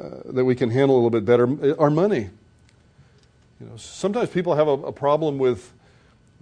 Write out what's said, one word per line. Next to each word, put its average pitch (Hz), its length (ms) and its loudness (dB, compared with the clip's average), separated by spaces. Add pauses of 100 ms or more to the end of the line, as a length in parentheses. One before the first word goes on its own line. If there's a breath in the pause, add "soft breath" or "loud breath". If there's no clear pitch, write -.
(260)
that 127 200 -2
we 127 100 2
can 120 140 -2
handle 135 260 2
a 127 40 4
little 117 100 4
bit 113 160 0
better, 135 560 2
our 147 80 4
money. 156 400 0 (1300 soft breath)
You 117 80 -18
know, 113 100 -20
sometimes 202 520 -6
people 175 260 -2
have 151 120 4
a, 147 40 0
a 139 200 -4
problem 147 460 0
with, 127 360 -2 (680 soft breath)